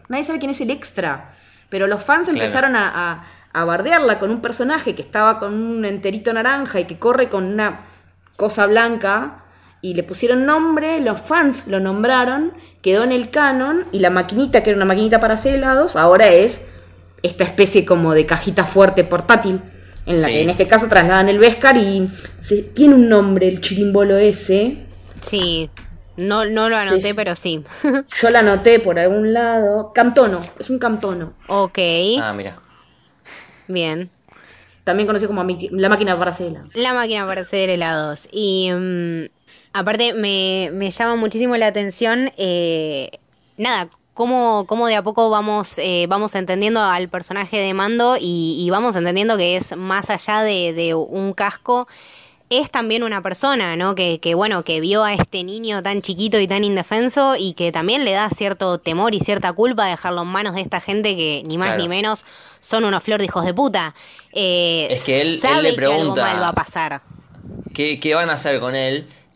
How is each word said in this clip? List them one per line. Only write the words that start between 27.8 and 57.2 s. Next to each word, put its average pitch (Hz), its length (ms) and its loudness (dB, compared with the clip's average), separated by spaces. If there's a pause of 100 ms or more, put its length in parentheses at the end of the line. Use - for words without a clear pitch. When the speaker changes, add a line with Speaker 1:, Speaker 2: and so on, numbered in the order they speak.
Speaker 3:
<laughs> 269 380 -2
Speaker 1:
Yo 226 100 6
la 240 80 6
anoté 208 400 6
por 175 180 0
algún 208 360 2
lado. 220 600 0
Camtono, 233 460 4 (200)
es - 120 -12
un 262 80 -2
camtono. 208 540 -4 (140)
Speaker 3:
Ok. 196 300 -2 (440)
Speaker 2:
Ah, 208 140 -4
mira. 185 240 -10 (1080)
Speaker 3:
Bien. 175 420 -4 (760)
Speaker 1:
También 196 220 0
conocido 208 240 0
como 196 140 -4
mi-, 180 280 -6
la 190 180 0
máquina 196 280 2
para 180 140 -2
hacer 175 160 -8
helados. 156 280 -14
Speaker 3:
La 254 200 -2
máquina 220 320 -4
para 190 140 -6
hacer 190 300 -2
helados. 160 600 -4
Y, 190 400 -2
mm, 175 540 -4 (480)
aparte 220 400 -2
me, 190 580 -2
me 196 200 -6
llama 233 240 -2
muchísimo 233 420 -2
la 226 100 2
atención, 220 720 -2
eh, 165 720 -4 (480)
nada, 208 320 -4 (240)
cómo, 233 540 0
cómo 233 200 -2
de 220 80 0
a 202 80 0
poco 220 260 2
vamos, 208 500 -2
eh, 175 280 0
vamos 202 280 -2
entendiendo 196 460 -2
al 180 280 0
personaje 196 480 -8
de 196 160 -2
Mando 233 440 0
y, 170 380 -4 (100)
y 175 40 0
vamos 208 260 0
entendiendo 190 420 0
que 180 200 0
es 180 180 -8
más 190 340 -4
allá 214 340 -2
de, 185 280 -2
de 165 220 -4
un 190 400 -4
casco, 240 540 -4 (600)
es 262 200 -2
también 226 340 -2
una 214 200 -4
persona, 196 520 -2
¿no? 185 200 -2
Que, 175 240 -2
que, 170 160 -2
bueno, 190 280 0
que 160 160 -4
vio 196 240 0
a 208 120 0
este 180 280 -4
niño 208 380 -8
tan 202 220 -4
chiquito 208 360 -2
y 196 80 2
tan 196 160 -2
indefenso 226 760 0